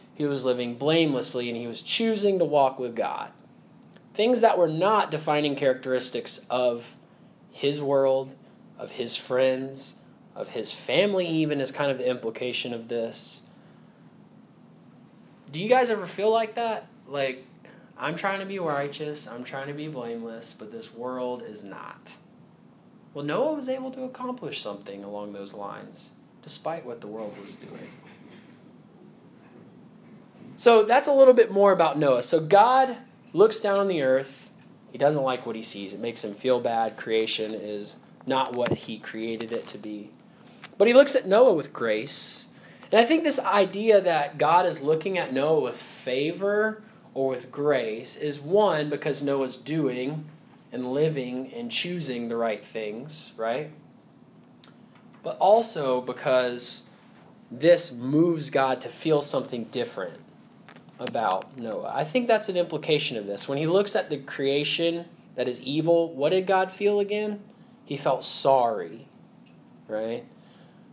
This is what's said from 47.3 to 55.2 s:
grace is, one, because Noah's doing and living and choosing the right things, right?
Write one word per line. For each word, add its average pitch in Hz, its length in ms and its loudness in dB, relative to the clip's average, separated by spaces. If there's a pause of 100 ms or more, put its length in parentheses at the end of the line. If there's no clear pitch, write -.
grace 127 640 0
is, 147 240 -4
one, 156 520 2
because 143 320 -4
Noah's 135 340 0
doing 143 680 -2 (460)
and 127 220 -6
living 135 580 -2
and 117 200 -10
choosing 135 580 -4
the 117 80 -4
right 113 260 -2
things, 113 720 -10
right? 123 360 -4 (1500)